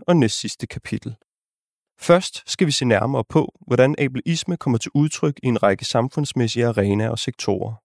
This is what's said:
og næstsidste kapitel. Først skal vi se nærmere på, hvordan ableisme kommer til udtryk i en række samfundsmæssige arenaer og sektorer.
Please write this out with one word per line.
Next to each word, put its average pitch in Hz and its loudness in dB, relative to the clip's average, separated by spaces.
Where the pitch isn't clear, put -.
og 175 6
næstsidste - 0
kapitel. - -10
Først - 2
skal 175 0
vi 143 0
se 131 -2
nærmere 117 2
på, - -2
hvordan 127 4
ableisme 147 -4
kommer 120 0
til - -6
udtryk 151 0
i 127 0
en 117 0
række 101 2
samfundsmæssige 120 -2
arenaer 107 2
og 117 -4
sektorer. 107 -4